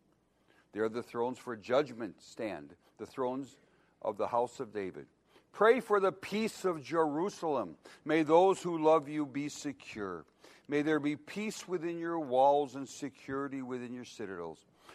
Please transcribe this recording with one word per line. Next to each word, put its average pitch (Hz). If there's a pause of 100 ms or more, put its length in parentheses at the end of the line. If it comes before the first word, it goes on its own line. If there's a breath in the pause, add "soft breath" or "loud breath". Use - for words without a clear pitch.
(720 soft breath)
There 107
the 113
thrones 120
for 120
judgment 117
stand, 85 (240 soft breath)
the 107
thrones 131 (460 soft breath)
of 104
the 101
house 120
of 110
David. 92 (460 soft breath)
Pray 226
for 208
the 190
peace -
of 165
Jerusalem. 151 (280 loud breath)
May 156
those 175
who 170
love 156
you 151
be 143
secure. 98 (420 loud breath)
May 147
there 151
be 147
peace -
within 170
your 165
walls 135
and 135
security 135
within 123
your 123
citadels. 90 (280 loud breath)